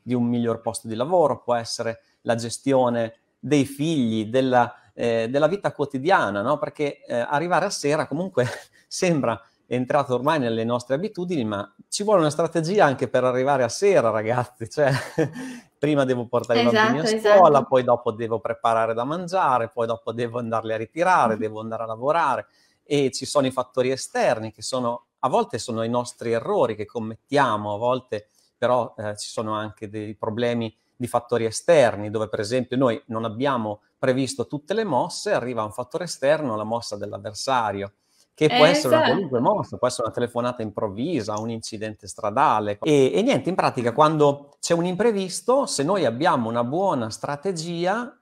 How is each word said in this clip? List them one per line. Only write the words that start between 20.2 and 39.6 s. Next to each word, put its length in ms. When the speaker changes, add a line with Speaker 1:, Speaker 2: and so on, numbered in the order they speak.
Speaker 1:
andarli 340
a 40
ritirare, 580
Speaker 2:
Mhm. 60
Speaker 1:
devo 200
andare 220
a 40
lavorare, 600
e 300
ci 140
sono 200
i 60
fattori 380
esterni 600
che 100
sono, 440
a 80
volte 300
sono 240
i 60
nostri 440
errori 420
che 120
commettiamo, 880
a 40
volte 500
però, 400
eh, 200
ci 120
sono 260
anche 340
dei 280
problemi 580
di 100
fattori 380
esterni, 640
dove 180
per 120
esempio 360
noi 300
non 180
abbiamo 580
previsto 500
tutte 260
le 100
mosse, 480
arriva 300
un 100
fattore 320
esterno, 520
la 80
mossa 320
dell'avversario, 960
che 180
può 140
essere 280
una 80
Speaker 2:
Esatto. 100
Speaker 1:
qualunque 280
mossa, 380